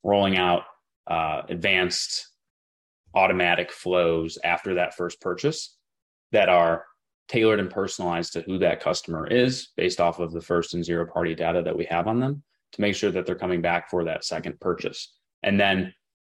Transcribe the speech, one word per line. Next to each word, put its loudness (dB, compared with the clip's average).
rolling 4
out, 2
uh, -2
advanced -2
automatic 2
flows 0
after -2
that -2
first -6
purchase -4
that 6
are 4
tailored 4
and -4
personalized -4
to -6
who -4
that 2
customer -4
is 2
based 0
off 2
of -4
the -6
first -2
and -4
zero -2
party -2
data 0
that -2
we -2
have -2
on 0
them -2
to -8
make 2
sure 0
that -4
they're -2
coming -2
back 0
for -2
that -6
second -8
purchase. -6
And 2
then, 2